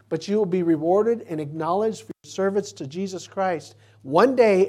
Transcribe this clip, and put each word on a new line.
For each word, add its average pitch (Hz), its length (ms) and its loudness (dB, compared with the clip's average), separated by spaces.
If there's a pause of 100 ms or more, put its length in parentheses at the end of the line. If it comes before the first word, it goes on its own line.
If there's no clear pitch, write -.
But 160 180 -6
you 196 80 0
will 214 120 2
be 180 160 0
rewarded 185 640 2
and 160 100 -6
acknowledged 160 600 -4
for - 120 -14 (100)
your - 80 -20
service 196 420 -4
to 147 140 -12
Jesus 180 400 -8
Christ. 185 480 -4 (260)
One 196 340 4
day, 208 340 6